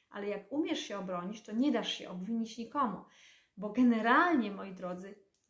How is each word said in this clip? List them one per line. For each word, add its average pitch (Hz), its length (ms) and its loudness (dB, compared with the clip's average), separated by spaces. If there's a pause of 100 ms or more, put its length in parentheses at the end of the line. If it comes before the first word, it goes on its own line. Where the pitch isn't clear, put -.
(100)
Ale 202 180 -8
jak - 240 -6
umiesz 320 280 -2
się 202 180 -8
obronić, 185 440 -6
to - 100 -14
nie 247 200 4
dasz 208 200 0
się - 180 -8
obwinić 220 480 -4
nikomu. 233 460 -2 (520)
Bo 202 160 -6
generalnie, 247 760 6
moi 190 240 -10
drodzy, 185 400 -8 (360)